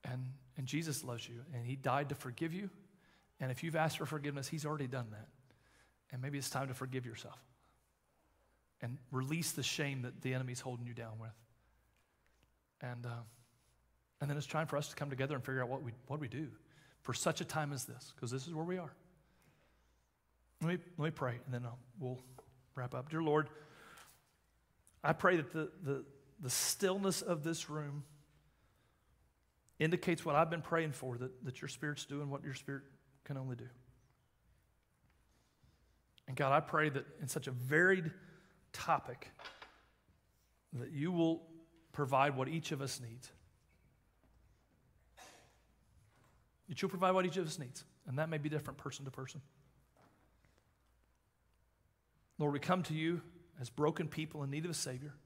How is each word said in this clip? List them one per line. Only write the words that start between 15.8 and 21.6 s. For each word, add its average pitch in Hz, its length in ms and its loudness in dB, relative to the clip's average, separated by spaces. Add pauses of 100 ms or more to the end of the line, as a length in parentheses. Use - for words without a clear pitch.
we, 123 100 -6 (140)
what 151 140 -6
we 147 80 -4
do 147 220 -6 (520)
for 135 140 -2
such - 260 2
a 175 40 -4
time 147 280 -2
as 131 120 -4
this, - 300 -14
'cause 123 140 -4
this 131 160 -4
is 170 80 -8
where 160 120 -2
we 180 120 -2
are. 165 160 -8 (1700)
Let 160 60 2
me, 175 180 0 (120)
let 151 80 0
me 160 60 2
pray, 123 340 -2
and 131 80 -4
then 123 120 -2